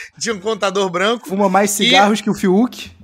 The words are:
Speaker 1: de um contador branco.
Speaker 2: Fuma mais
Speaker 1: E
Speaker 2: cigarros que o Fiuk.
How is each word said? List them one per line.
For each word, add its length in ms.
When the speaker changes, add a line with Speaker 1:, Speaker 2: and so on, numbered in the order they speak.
Speaker 1:
de 140
um 100
contador 480
branco. 400
Speaker 2:
Fuma 220
mais 220
Speaker 1:
E 120
Speaker 2:
cigarros 380
que 80
o 40
Fiuk. 560